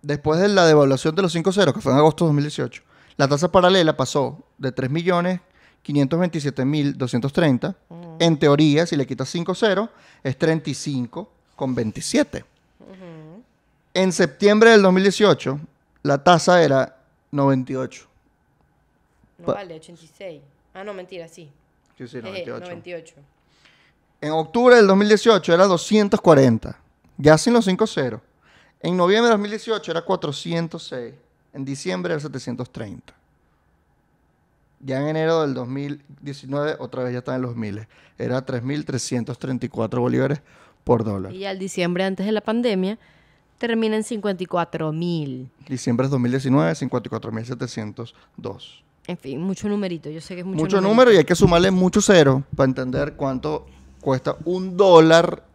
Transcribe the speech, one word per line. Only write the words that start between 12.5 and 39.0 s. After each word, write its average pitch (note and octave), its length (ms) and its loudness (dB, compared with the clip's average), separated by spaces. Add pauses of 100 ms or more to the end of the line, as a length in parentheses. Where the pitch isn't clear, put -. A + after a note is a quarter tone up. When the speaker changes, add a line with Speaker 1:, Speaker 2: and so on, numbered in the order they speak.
Speaker 2:
Ujú. F3 640 -20 (500)
Speaker 1:
En F#3 200 0
septiembre G3+ 580 4
del A3 100 8
dos F#3+ 140 6
mil F#3 80 4
dieciocho, F3+ 580 2 (420)
la C#3+ 220 -2
tasa F3+ 380 6
era C3+ 340 0 (340)
noventa C3+ 420 0
y C3 40 -6
ocho. C3 300 -10 (1300)
Speaker 2:
No E3+ 80 -12
Speaker 1:
Pa- D#3+ 80 -2
Speaker 2:
vale, F#3+ 200 -14
ochenta D#3+ 280 -20
y D#3+ 140 -20
seis. E3+ 240 -16 (340)
Ah, F#3+ 100 -16
no, G#3 80 -12
mentira, F3+ 360 -16
sí. E3 220 -20 (460)
Speaker 1:
Sí, B2 120 -16
sí, B2 120 -14
Speaker 2:
Jeje, - 20 -18
Speaker 1:
noventa E3+ 260 -12
y A#2+ 40 -12
ocho. A#2+ 120 -14
Speaker 2:
noventa F3 260 -18
y F3 40 -14
ocho. E3 200 -18 (1120)
Speaker 1:
En D3+ 80 -4
octubre A#3 420 4
del A3+ 120 8
dos F#3+ 100 4
mil G#3 100 2
dieciocho G#3 460 2
era F3+ 140 6
doscientos G3+ 520 0
cuarenta, C3+ 600 2 (400)
ya D3+ 180 6
sin A#3 160 0
los A#3 140 2
cinco F#3+ 200 0
ceros. A#2+ 360 -6 (580)
En F3 160 -4
noviembre G3 300 2
de A#3 60 4
dos G#3 60 2
mil G#3 120 -6
dieciocho G#3+ 400 -8
era E3 100 -4
cuatrocientos E3+ 840 -6
seis. A#2+ 280 -12 (400)
En C#3+ 100 -12
diciembre F3 520 -8
era D3+ 80 -6
setecientos C3 500 -10
treinta. G#2 400 -16 (1700)
Ya C3 180 -6
en C#3+ 100 -4
enero D#3+ 340 0
del C#3+ 100 -2
dos B2+ 160 -8
mil C#3+ 320 -10 (220)
diecinueve C#3 560 -8
otra B2+ 260 -10
vez B2 80 -6
ya B2 60 -6
estaba C3 180 -8
en B2+ 60 -4
los B2 120 -8
miles. G#2+ 320 -10 (300)
Era B2 300 -6
tres B2+ 160 -8
mil D3 240 -8
trescientos B2 520 -6